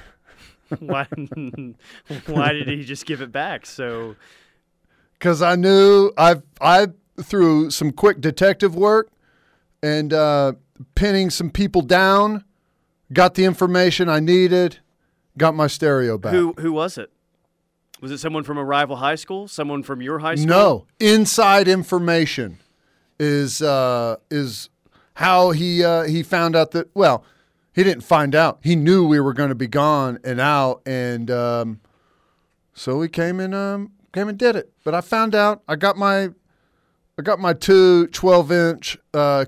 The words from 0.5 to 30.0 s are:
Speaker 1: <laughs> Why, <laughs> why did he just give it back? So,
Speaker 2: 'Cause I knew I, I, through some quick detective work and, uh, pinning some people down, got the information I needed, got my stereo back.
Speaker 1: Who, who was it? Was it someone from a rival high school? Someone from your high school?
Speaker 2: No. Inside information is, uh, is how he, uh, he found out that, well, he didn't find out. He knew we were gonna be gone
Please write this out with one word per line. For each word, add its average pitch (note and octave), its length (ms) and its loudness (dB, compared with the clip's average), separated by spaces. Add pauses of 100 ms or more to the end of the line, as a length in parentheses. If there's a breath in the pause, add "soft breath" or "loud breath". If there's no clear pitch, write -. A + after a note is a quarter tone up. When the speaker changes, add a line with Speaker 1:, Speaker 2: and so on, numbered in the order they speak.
Speaker 1:
<laughs> D3 80 -10
Why, C#3+ 260 -6
<laughs> C#3 1200 -16
why D3+ 260 -2
did D3 160 -8
he D3 160 -10
just C3+ 200 -16
give C#3+ 160 -10
it B2 120 -16
back? D3 340 -10
So, A#2 480 -12 (1040 soft breath)
Speaker 2:
'Cause E3+ 240 0
I F3+ 140 2
knew G3 600 6
I, E3+ 200 6 (240)
I, F3+ 260 4 (340)
through D#3+ 500 2
some D3+ 200 -4
quick G3+ 300 0
detective F#3 560 0
work G#3+ 340 0 (720)
and, D3+ 300 -2
uh, D3 400 2 (420)
pinning F#3+ 340 0
some E3+ 220 -6
people F#3+ 320 -2
down, G3 640 2 (680)
got F3+ 220 4
the F#3 100 2
information F3+ 640 0
I D#3 120 0
needed, F3+ 580 2 (580)
got D#3+ 200 0
my D3+ 100 0
stereo C3+ 520 0
back. A2 160 -4
Speaker 1:
Who, E3+ 260 0
who D#3+ 120 -4
was D#3+ 260 -4
it? A2 120 -14 (920)
Was C3 120 -12
it C#3+ 60 -12
someone D#3 260 -8
from D3 120 -10
a C#3+ 80 -8
rival C#3+ 320 -2
high C#3 200 -4
school? G3 320 -12
Someone C#3+ 340 -8
from C3+ 180 -12
your D3 200 -8
high D#3+ 160 -6
school? D3+ 100 -2
Speaker 2:
No. E3 400 2 (140)
Inside G#3+ 640 4
information E3+ 920 -2 (580)
is, C#3+ 420 -2
uh, B2 560 -2 (140)
is C#3 400 -8 (440)
how F3+ 360 4
he, F3 340 -2
uh, E3+ 200 2
he D#3 180 -2
found E3+ 320 -2
out D#3+ 160 2
that, E3+ 240 -6
well, D#3+ 300 2 (480)
he F#3 120 2
didn't D3+ 180 0
find D3 320 0
out. D#3 280 2
He E3+ 120 2
knew E3+ 320 4
we D3+ 140 4
were C3+ 140 0
gonna C3+ 200 -2
be A#2+ 140 -6
gone C#3+ 560 0